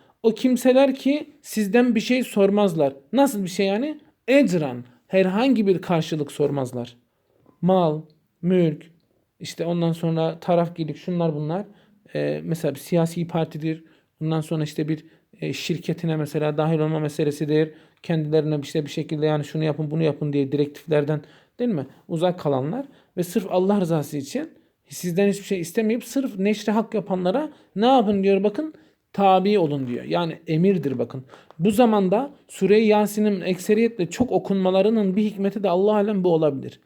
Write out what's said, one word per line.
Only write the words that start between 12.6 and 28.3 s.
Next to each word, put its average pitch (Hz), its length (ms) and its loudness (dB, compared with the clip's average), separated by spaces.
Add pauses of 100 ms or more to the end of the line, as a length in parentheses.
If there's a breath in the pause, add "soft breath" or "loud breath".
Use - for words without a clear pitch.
bir 131 60 -14
siyasi 165 460 -2
partidir. 160 580 -4 (380 soft breath)
Ondan 160 180 -2
sonra 156 220 -4
işte 151 260 -4
bir, 156 160 -6 (360 soft breath)
e, 156 120 -4
şirketine 160 640 -4
mesela 151 400 -2
dahil 156 220 2
olma 156 200 0
meselesidir. 151 760 0 (300 loud breath)
Kendilerine 151 600 0
işte 151 220 -4
bir 143 60 -10
şekilde 156 360 -4
yani 151 180 0
"Şunu 156 200 -4
yapın, 156 260 -2
bunu 160 120 -2
yapın." 147 300 0
diye 139 200 0
direktiflerden, 147 720 0 (360 soft breath)
değil 247 120 0
mi? 143 160 -2 (220 loud breath)
Uzak 175 320 -2
kalanlar 151 460 -2 (300 soft breath)
ve 175 60 -2
sırf 180 280 -4
Allah 190 300 2
rızası 160 360 -2
için 240 320 -8 (400 soft breath)
sizden 180 400 -2
hiçbir 196 160 -2
şey 196 160 -4
istemeyip 220 440 -2
sırf 262 340 -4
neşri 208 340 0
hak 214 220 -2
yapanlara 196 560 -2 (260 loud breath)
ne 208 100 2
yapın 214 380 4
diyor 196 200 4